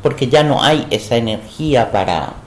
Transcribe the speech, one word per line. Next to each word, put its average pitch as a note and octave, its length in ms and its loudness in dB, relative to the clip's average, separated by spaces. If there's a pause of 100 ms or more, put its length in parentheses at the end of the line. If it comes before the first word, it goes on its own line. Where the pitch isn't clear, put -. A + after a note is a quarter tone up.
porque C3+ 280 0
ya D3+ 140 4
no D3 200 2
hay D3+ 260 2
esa D#3+ 280 -2
energía A#2 720 -2
para F#2 440 -2 (120)